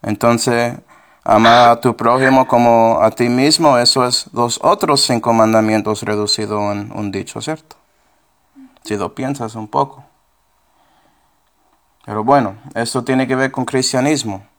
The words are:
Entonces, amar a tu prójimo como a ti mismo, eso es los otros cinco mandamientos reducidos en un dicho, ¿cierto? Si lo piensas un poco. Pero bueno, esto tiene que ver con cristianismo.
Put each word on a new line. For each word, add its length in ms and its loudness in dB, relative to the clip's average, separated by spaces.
Entonces, 760 0
amar 460 6
a 100 2
tu 160 0
prójimo 500 2
como 560 2
a 80 4
ti 180 -2
mismo, 480 2
eso 300 2
es 260 -4
los 300 -2
otros 400 2
cinco 300 0
mandamientos 720 2
reducidos 580 -4
en 240 -10
un 140 -6
dicho, 300 -8
¿cierto? 340 -10
Si 120 -6
lo 200 -6
piensas 400 -8
un 100 -10
poco. 380 -6
Pero 180 -8
bueno, 340 2
esto 280 -4
tiene 240 -2
que 80 -2
ver 160 -2
con 140 -6
cristianismo. 800 -4